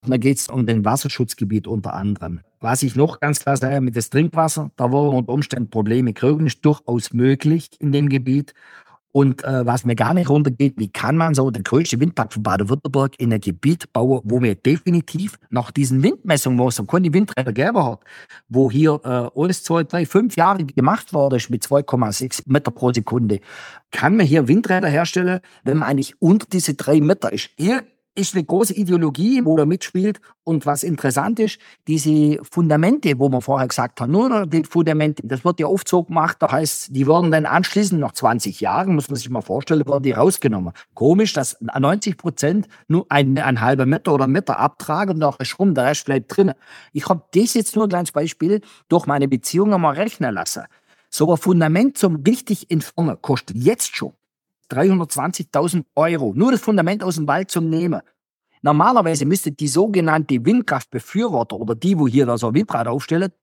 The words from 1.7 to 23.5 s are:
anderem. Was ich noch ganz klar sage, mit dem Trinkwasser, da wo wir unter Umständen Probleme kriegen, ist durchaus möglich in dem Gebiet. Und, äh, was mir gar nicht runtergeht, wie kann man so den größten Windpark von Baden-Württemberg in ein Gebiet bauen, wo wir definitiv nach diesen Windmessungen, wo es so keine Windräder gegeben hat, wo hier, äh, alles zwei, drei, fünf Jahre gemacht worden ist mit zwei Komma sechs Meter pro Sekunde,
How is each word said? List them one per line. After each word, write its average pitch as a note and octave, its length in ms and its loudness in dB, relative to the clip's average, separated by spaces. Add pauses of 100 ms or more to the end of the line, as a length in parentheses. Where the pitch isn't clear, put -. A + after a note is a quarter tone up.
anderem. F#2+ 460 -6 (200)
Was A#2 220 -2
ich A#2+ 140 -4
noch D3+ 240 0
ganz D3 220 -2
klar C#3 140 0
sage, C3 260 -2
mit B2 140 -2
dem A#2+ 60 -2
Trinkwasser, D#3 720 -2
da B2 160 -2
wo C#3+ 200 2
wir B2+ 60 0
unter A#2+ 140 -4
Umständen C3 380 -4
Probleme A2+ 440 0
kriegen, D3+ 340 0
ist - 180 -4
durchaus A#2+ 480 0
möglich C3+ 640 2
in D3 140 -2
dem C#3+ 180 2
Gebiet. C3+ 460 -2 (580)
Und, C3+ 300 2
äh, C3 220 -2
was B2 180 -2
mir A#2 120 0
gar A2+ 180 0
nicht F3 160 0
runtergeht, C#3 480 2
wie A2 100 -4
kann C3 300 -4
man E3 180 2
so C3 160 2
den G2+ 120 -6
größten C#3 360 0
Windpark C#3+ 320 -2
von G#2+ 120 -8
Baden-Württemberg C3 760 -2
in A#2 140 0
ein G#2+ 80 -2
Gebiet - 500 -2
bauen, B2+ 320 0
wo A#2 180 0
wir A2 140 0
definitiv E3+ 840 -2 (120)
nach A#2+ 200 -4
diesen C3 320 0
Windmessungen, D3+ 560 0
wo B2 120 2
es - 80 -4
so G#2+ 80 -6
keine E3+ 280 0
Windräder C#3 380 0
gegeben E3 320 0
hat, A#2 160 -4 (480)
wo B2+ 240 2
hier, D3+ 320 2
äh, B2 340 -2
alles F3+ 260 -2
zwei, E3 200 0
drei, E3+ 220 -2
fünf G#3 320 0
Jahre F3+ 260 2
gemacht C#3+ 500 0
worden C#3 220 2
ist A2+ 140 -2
mit A#2+ 120 -4
zwei C#3 220 0
Komma A2 300 -2
sechs - 340 -8
Meter C#3 240 2
pro B2 220 0
Sekunde, A2+ 480 -2 (500)